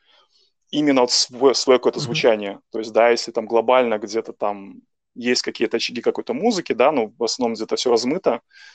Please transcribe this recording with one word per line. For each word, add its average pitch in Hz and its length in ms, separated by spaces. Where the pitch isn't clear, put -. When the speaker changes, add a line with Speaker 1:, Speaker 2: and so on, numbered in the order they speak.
Speaker 1:
именно 143 320
вот 123 100
свой, 127 420
свое 127 240
какое-то - 220
Speaker 2:
Мгм. - 0
Speaker 1:
звучание. 107 600
То 113 80
есть, 110 120
да, 117 180
если 117 220
там 110 140
глобально 117 520
где-то 110 360
там 101 480
есть 123 260
какие-то - 360
очаги 123 240
какой-то 117 320
музыки, 185 400
да, 123 180
ну, - 260
в 117 60
основном 117 300
где-то 110 220
всё 123 140
размыто, 120 520